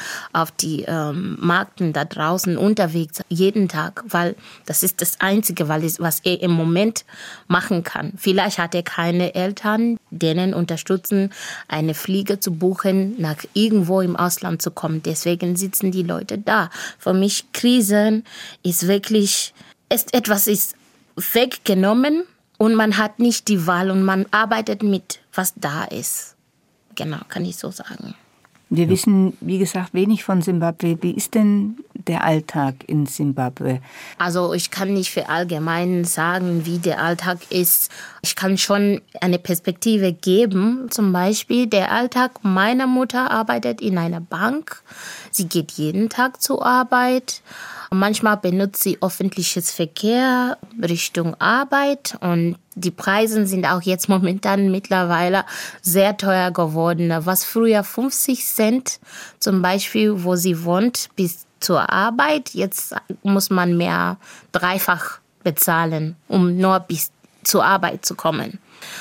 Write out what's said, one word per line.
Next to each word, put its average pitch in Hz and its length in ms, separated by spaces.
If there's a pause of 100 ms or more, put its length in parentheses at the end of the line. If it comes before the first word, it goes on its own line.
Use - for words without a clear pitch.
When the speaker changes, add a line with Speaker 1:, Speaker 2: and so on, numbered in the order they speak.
(320)
Speaker 1:
auf 165 200
die, 156 320
ähm, 160 580
Märkten 175 500
da 147 140
draußen 170 500
unterwegs 170 720
jeden 190 400
Tag, 160 400
weil 175 280 (320)
das 160 160
ist - 180
das - 200
Einzige, 185 460
weil 156 180
es, 160 140
was 165 200
er 180 240
im 175 80
Moment 170 520 (440)
machen 175 360
kann. - 320
Vielleicht 190 440
hat 170 160
er 175 80
keine 175 500
Eltern, 214 640 (140)
denen 170 420
unterstützen, 190 760 (360)
eine 156 280
Fliege 196 440
zu 190 120
buchen, 190 680
nach 156 180 (180)
irgendwo 196 460
im 175 160
Ausland 175 440
zu - 80
kommen. 160 320
Deswegen 175 540
sitzen 190 360
die 180 120
Leute 175 340
da. 208 320 (300)
Für - 140
mich, 196 400
Krisen 220 680 (380)
ist 175 260
wirklich, 202 680 (360)
ist - 220
etwas 214 320
ist - 300 (580)
weggenommen 247 920 (340)
und 220 180
man 214 220
hat 214 220
nicht 233 280
die 185 200
Wahl 180 220
und 190 140
man 190 280
arbeitet 220 520
mit, 196 360 (140)
was 185 220
da 143 300
ist. - 500 (600)
Genau, 156 240 (100)
kann 170 160
ich 170 100
so - 160
sagen. - 440 (540)
Speaker 2:
Wir 170 140
Speaker 3:
Ja. 160 60
Speaker 2:
wissen, 190 500
wie 185 200
gesagt, 180 340
wenig 202 320
von 185 160
Simbabwe. 170 600
Wie 180 100
ist - 240
denn 208 420 (160)
der - 320
Alltag 156 500 (100)
in 147 200
Simbabwe? 131 760 (360)
Speaker 1:
Also 175 360
ich 170 180
kann 190 220
nicht 185 180
für - 180
allgemein 170 760
sagen, 170 640
wie 170 140
der 170 220
Alltag 175 380 (100)
ist. - 400 (340)
Ich - 120
kann 190 220
schon 202 440 (200)
eine 180 180
Perspektive 185 760
geben. 214 800
Zum 202 220
Beispiel 214 520
der 202 280
Alltag 254 500
meiner 214 440
Mutter 254 440
arbeitet 226 500
in 190 160
einer 170 240
Bank. 220 600 (500)
Sie 180 160
geht 160 240
jeden 180 380
Tag 254 320
zur - 220
Arbeit. 254 800 (500)
Manchmal 208 460
benutzt 196 460
sie - 180
öffentliches 185 720
Verkehr 247 880 (200)
Richtung 170 640
Arbeit 277 800
und 175 340 (200)
die 180 160
Preise 214 560
sind 185 180
auch 170 160
jetzt 185 260
momentan 196 640
mittlerweile 185 760 (380)
sehr 196 340
teuer 185 360
geworden. 165 600 (140)
Was 185 200
früher 226 380
fünfzig 254 640
Cent 233 540 (400)
zum 190 240
Beispiel, 196 600
wo 180 120
sie 170 300
wohnt, 196 500
bis 180 320 (120)
zur 143 320
Arbeit, 254 640
jetzt - 400 (300)
muss 196 260
man 175 260
mehr 175 420 (340)
dreifach 180 640 (260)
bezahlen, 160 720 (120)
um 180 300
nur 190 240
bis 165 280 (340)
zur 151 220
Arbeit 180 400
zu - 80
kommen. - 460 (420)